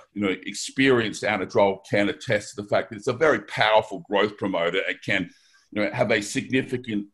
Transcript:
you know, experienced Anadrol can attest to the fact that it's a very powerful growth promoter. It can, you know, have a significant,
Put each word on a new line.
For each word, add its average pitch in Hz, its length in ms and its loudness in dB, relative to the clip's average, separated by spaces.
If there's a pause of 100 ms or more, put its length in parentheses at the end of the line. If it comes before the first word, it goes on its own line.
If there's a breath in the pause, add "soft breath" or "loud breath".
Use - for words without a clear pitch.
(140)
you 101 80 -6
know, 95 140 0 (100)
experienced 113 800 0
Anadrol 98 560 2 (100)
can 101 200 2
attest - 460 -4
to 104 60 -8
the 104 60 -12
fact - 220 0
that 107 80 -12
it's 101 100 -6
a 127 60 0
very 131 280 2
powerful 107 680 0
growth 104 280 2
promoter. 90 500 0
It 92 160 -6
can, 95 260 -2 (420 soft breath)
you 104 120 -2
know, - 80 -2
have 120 200 0
a 107 100 4
significant, 120 920 -4